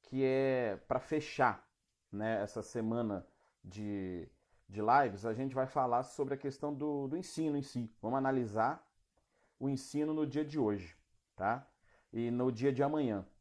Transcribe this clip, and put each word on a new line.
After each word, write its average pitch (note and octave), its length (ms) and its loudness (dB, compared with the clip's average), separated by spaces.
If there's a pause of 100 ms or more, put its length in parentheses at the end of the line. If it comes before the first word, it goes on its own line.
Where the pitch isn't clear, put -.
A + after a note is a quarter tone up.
que C3 200 -2
é C3 540 2 (100)
pra B2+ 120 0
fechar, C#3 680 0 (440)
né, G#2+ 300 0
essa G#2+ 220 -4
semana A2+ 640 -2 (360)
de, F#2+ 640 -6 (400)
de G2+ 140 -6
lives, A#2 420 4
a A2+ 100 -2
gente C3 200 -4
vai C3 140 0
falar B2+ 340 2
sobre C3+ 320 -4
a C3+ 40 -4
questão C#3+ 360 -6
do, C#3+ 340 -4
do C#3+ 80 -4
ensino D#3 400 -2
em C#3 60 0
si. B2 400 -6
Vamos A#2+ 160 -2
analisar B2+ 680 2 (760)
o C3+ 100 -2
ensino D3 420 -2
no D#3 140 2
dia D3 180 -2
de D3 140 -4
hoje, G#2 400 0 (380)
tá? A#2 320 0 (440)
E A#2 200 -2
no B2+ 200 2
dia B2+ 220 2
de B2+ 80 0
amanhã. C#3 420 2 (180)